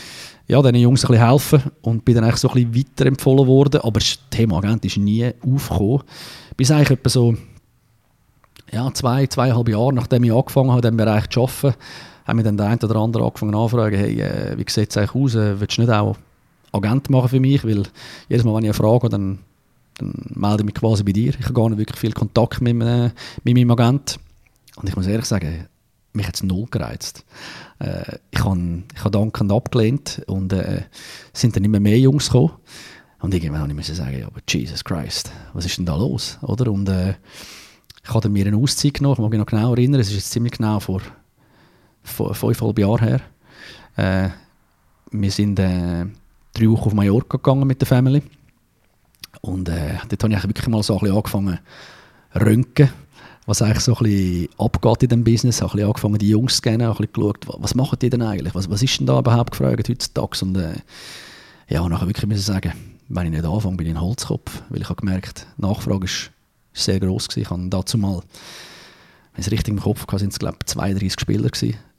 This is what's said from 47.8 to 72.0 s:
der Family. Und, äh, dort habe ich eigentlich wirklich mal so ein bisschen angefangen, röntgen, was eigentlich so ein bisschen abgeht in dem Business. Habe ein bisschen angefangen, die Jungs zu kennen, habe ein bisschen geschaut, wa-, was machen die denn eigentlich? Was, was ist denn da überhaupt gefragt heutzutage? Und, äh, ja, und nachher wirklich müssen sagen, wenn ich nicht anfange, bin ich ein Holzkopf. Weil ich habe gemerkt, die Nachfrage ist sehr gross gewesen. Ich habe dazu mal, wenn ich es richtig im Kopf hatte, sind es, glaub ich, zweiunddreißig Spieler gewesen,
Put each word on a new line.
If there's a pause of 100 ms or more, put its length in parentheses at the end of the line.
der
Family. (1160)
Und,
äh, (140)
dort
habe
ich
eigentlich
wirklich
mal
so
ein
bisschen
angefangen, (760)
röntgen, (560)
was
eigentlich
so
ein
bisschen (100)
abgeht
in
dem
Business.
Habe
ein
bisschen
angefangen,
die
Jungs
zu
kennen,
habe
ein
bisschen
geschaut,
wa-,
was
machen
die
denn
eigentlich?
Was,
was
ist
denn
da
überhaupt
gefragt
heutzutage?
Und,
äh, (920)
ja,
und
nachher
wirklich
müssen
sagen, (360)
wenn
ich
nicht
anfange,
bin
ich
ein
Holzkopf.
Weil
ich
habe
gemerkt, (120)
die
Nachfrage
ist (420)
sehr
gross
gewesen.
Ich
habe
dazu
mal, (1120)
wenn
ich
es
richtig
im
Kopf
hatte,
sind
es,
glaub
ich,
zweiunddreißig
Spieler
gewesen, (220)